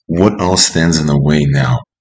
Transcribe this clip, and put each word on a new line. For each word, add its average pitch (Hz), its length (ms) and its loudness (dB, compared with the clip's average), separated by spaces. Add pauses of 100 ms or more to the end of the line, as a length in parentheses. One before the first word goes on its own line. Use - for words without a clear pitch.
what 90 340 0
else 92 240 0
stands 82 320 0
in 76 100 -2
the 73 140 0
way 73 240 0
now, 67 340 0 (220)